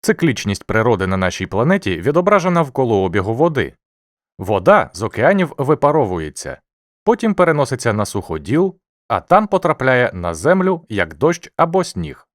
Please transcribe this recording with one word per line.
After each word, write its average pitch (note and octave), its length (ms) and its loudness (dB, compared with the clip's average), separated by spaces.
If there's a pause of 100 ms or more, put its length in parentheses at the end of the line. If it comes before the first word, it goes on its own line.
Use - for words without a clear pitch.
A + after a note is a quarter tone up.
Циклічність A#2 540 -2
природи A2 440 2
на F#2+ 100 0
нашій F#2 280 -2
планеті E3 560 -2
відображена F3 600 2
в C3+ 100 -2
колообігу G2+ 600 0
води. C3+ 420 0 (640)
Вода G2+ 560 2
з F2+ 80 -10
океанів D3 560 0
випаровується, B2 1040 -2 (420)
потім A3 300 0
переноситься D3 600 0
на G#2 120 -2
суходіл, G#2 760 -4 (280)
а G#2+ 140 -2
там G#3 260 2
потрапляє C3 680 0
на F2 200 -4
землю, F3 560 0
як F2 240 -2
дощ - 440 -2
або E3+ 260 0
сніг. - 520 -10